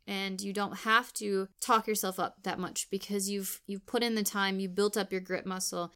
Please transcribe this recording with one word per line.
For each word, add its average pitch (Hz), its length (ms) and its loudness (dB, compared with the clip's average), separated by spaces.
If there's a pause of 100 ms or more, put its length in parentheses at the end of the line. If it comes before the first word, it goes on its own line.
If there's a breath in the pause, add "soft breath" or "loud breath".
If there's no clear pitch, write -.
And 196 340 -2
you 202 140 -4
don't 196 280 -2
have 226 320 4
to 196 340 0 (120)
talk 220 280 4
yourself 202 320 0
up - 240 -4
that 180 160 -2
much - 320 -4
because 196 400 -2
you've, 196 340 -4
you've 196 220 -8
put 240 160 2
in 233 100 2
the 214 80 2
time, 196 380 0
you've 185 160 -4
built 208 200 4
up 196 160 0
your 190 100 0
grit 185 260 -4
muscle, 185 480 -2